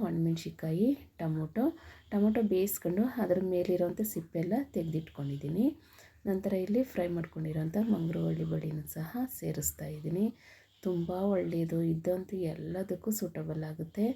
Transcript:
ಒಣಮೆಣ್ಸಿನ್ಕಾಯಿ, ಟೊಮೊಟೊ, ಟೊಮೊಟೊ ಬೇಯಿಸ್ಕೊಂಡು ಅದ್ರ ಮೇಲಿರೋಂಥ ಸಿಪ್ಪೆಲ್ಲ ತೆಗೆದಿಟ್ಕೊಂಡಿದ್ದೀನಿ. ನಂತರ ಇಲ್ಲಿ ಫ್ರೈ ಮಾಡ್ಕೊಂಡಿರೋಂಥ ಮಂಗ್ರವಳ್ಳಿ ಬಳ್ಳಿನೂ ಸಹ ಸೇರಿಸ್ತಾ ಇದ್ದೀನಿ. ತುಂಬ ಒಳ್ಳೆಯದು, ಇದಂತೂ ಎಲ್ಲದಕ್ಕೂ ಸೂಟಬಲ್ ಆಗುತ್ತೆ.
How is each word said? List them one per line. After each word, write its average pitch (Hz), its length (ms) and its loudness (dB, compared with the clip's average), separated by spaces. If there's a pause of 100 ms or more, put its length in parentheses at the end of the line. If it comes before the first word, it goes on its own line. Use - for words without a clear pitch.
ಒಣಮೆಣ್ಸಿನ್ಕಾಯಿ, 165 960 2 (200)
ಟೊಮೊಟೊ, 156 440 -2 (480)
ಟೊಮೊಟೊ 214 320 4
ಬೇಯಿಸ್ಕೊಂಡು 196 600 2 (140)
ಅದ್ರ 185 260 2
ಮೇಲಿರೋಂಥ 180 580 2
ಸಿಪ್ಪೆಲ್ಲ 175 540 -2 (180)
ತೆಗೆದಿಟ್ಕೊಂಡಿದ್ದೀನಿ. 160 1040 -2 (500)
ನಂತರ 196 280 0
ಇಲ್ಲಿ 202 280 2
ಫ್ರೈ 180 240 0
ಮಾಡ್ಕೊಂಡಿರೋಂಥ 160 680 -2
ಮಂಗ್ರವಳ್ಳಿ 165 680 2
ಬಳ್ಳಿನೂ 156 420 -2
ಸಹ 160 300 -8 (220)
ಸೇರಿಸ್ತಾ 156 480 -4
ಇದ್ದೀನಿ. 160 480 0 (480)
ತುಂಬ 175 280 0
ಒಳ್ಳೆಯದು, 175 720 2
ಇದಂತೂ 180 540 0
ಎಲ್ಲದಕ್ಕೂ 175 720 -4
ಸೂಟಬಲ್ 156 540 -4
ಆಗುತ್ತೆ. 165 520 -2